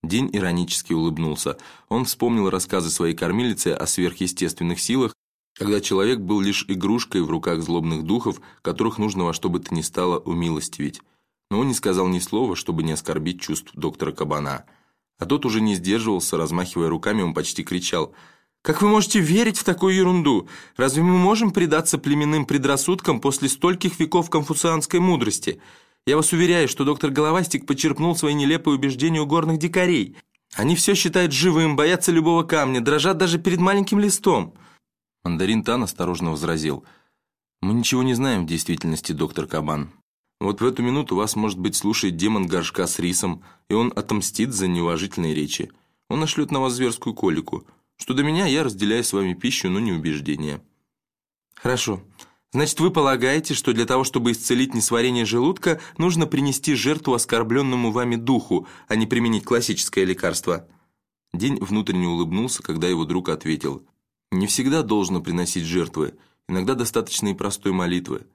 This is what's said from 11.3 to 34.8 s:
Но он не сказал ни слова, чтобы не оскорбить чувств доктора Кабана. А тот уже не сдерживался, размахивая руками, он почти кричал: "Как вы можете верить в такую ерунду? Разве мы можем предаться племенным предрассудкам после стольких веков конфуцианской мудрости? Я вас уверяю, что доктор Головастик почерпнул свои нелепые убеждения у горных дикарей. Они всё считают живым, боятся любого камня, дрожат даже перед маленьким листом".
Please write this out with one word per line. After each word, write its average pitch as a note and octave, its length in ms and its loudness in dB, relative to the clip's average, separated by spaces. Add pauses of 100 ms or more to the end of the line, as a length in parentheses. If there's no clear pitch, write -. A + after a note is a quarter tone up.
Но G2+ 100 0
он C#3 80 2
не B2 60 0
сказал F#2+ 340 0
ни F#2 100 0
слова, G#2 380 -2
чтобы E2 260 -4
не D#2+ 100 -2
оскорбить D#2 480 -4
чувств - 340 -8
доктора D#2 360 -6
Кабана. D2 540 -4 (540)
А - 80 -8
тот C#3 180 0
уже A2 160 0
не G#2+ 160 2
сдерживался, F#2+ 600 0
размахивая E2 520 -2
руками, G2 340 0
он E2+ 120 -2
почти E2 280 -4
кричал: F2 520 -4 (480)
"Как D#3 180 0
вы G3+ 80 6
можете G#3+ 320 4
верить G3 380 2
в - 60 -6
такую F#3+ 300 2
ерунду? F3 540 2 (280)
Разве C3+ 260 2
мы F3+ 160 6
можем G#3 320 4
предаться D#3+ 480 2
племенным D3 480 2
предрассудкам C#3 720 0
после C#3 280 0
стольких F3 520 0
веков E3 300 0
конфуцианской D#3+ 680 0
мудрости? B2+ 600 0 (460)
Я C3+ 100 4
вас D#3 160 2
уверяю, F3 340 4
что - 180 -2
доктор C#3+ 260 0
Головастик D#3 560 0
почерпнул D#3+ 500 0
свои D3 180 0
нелепые D3 420 2
убеждения C#3 440 0
у D3+ 60 0
горных D#3+ 320 2
дикарей. E3+ 580 0 (380)
Они C#3 200 2
всё G3 200 2
считают F3+ 380 2
живым, D#3 440 4
боятся F3 340 2
любого E3 320 4
камня, C#3+ 380 2
дрожат D3+ 380 2
даже E3+ 200 2
перед F3 220 0
маленьким G3+ 400 2
листом". F#3 540 2 (720)